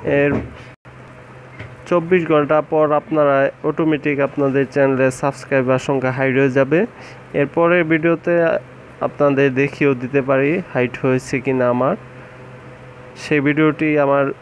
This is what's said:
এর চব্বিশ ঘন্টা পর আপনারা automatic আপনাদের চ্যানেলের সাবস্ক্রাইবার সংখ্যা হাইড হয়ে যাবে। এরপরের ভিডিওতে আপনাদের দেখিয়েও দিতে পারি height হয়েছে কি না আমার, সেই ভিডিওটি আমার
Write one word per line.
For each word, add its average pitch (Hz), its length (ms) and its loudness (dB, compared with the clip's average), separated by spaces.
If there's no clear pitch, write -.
এর 143 280 2
চব্বিশ 175 420 0
ঘন্টা 151 420 2
পর 156 220 2
আপনারা 143 580 2
automatic 151 580 -2
আপনাদের 139 500 0
চ্যানেলের 135 400 2
সাবস্ক্রাইবার 131 680 -2
সংখ্যা 131 340 -2
হাইড 135 260 0
হয়ে 139 100 4
যাবে। 139 380 2
এরপরের 170 520 2
ভিডিওতে 165 600 0
আপনাদের 139 540 2
দেখিয়েও 139 400 0
দিতে 127 280 -2
পারি 139 400 0
height 123 300 -2
হয়েছে 131 380 -2
কি 135 120 -2
না 127 160 2
আমার, 127 280 0
সেই 147 240 -2
ভিডিওটি 151 580 2
আমার 139 440 2